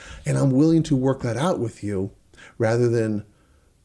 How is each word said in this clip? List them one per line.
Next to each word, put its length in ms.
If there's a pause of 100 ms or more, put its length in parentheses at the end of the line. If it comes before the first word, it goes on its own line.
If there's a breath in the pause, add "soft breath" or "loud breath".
(260 loud breath)
and 140
I'm 100
willing 340
to 120
work 260
that 160
out 220
with 240
you 280 (460 loud breath)
rather 320
than 340 (600 soft breath)